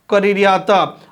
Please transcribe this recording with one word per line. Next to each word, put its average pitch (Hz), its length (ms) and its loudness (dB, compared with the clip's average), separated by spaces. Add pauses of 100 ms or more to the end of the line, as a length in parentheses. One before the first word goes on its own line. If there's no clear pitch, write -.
કરી 202 240 0
રહ્યા 196 220 2
હતા. 185 380 0 (200)